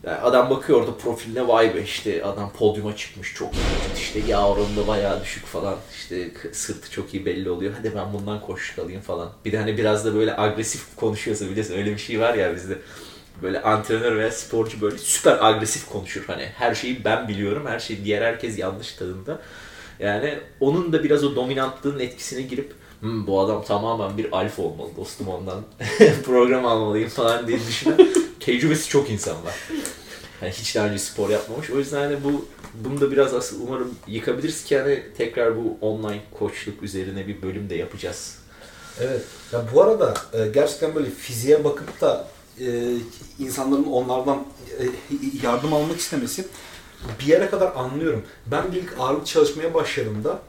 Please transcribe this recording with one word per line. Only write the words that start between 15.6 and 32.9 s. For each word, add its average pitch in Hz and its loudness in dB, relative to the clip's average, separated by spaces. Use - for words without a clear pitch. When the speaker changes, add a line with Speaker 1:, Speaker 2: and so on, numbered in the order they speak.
Speaker 1:
konuşur - -8
hani. 76 -6
"Her 120 2
şeyi 127 -4
ben 117 2
biliyorum, 104 -2
her 113 -4
şeyi 101 -8
diğer 104 2
herkes 117 -2
yanlış" 95 -6
tadında. 95 -8
Yani 110 0
onun 160 2
da 156 4
biraz 147 6
o 139 0
dominantlığın 135 -2
etkisine 123 -6
girip, 131 -6
"Hmm, 110 -4
bu 95 4
adam 107 2
tamamen 107 0
bir - -2
alfa 92 -2
olmalı 76 -4
dostum, - -8
ondan 92 -6
<laughs> - 6
program 123 4
almalıyım." 110 0
falan 120 0
diye 117 0
düşünen - 2
Speaker 2:
<laughs> - -10
Speaker 1:
tecrübesi 139 2
çok 139 4
insan 98 -4
var. 87 -6
Yani 92 -4
hiç - -6
daha 107 2
önce 101 -2
spor 101 -2
yapmamış. 113 -2
O 127 0
yüzden 139 0
hani 143 0
bu, 143 0
bunu 135 -2